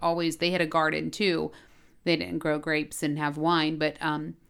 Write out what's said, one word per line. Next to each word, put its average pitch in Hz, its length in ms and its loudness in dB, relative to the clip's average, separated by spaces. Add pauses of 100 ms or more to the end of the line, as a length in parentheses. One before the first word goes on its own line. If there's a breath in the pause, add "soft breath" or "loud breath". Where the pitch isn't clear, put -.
always, 170 380 0
they 175 140 2
had 180 100 2
a 165 40 0
garden 156 440 0
too. 165 420 0 (520 soft breath)
They 170 120 2
didn't 170 220 -4
grow 151 200 0
grapes 151 440 -2
and 147 160 0
have 147 180 -2
wine, 156 400 2
but, 151 240 -2
um, 156 360 -4 (120)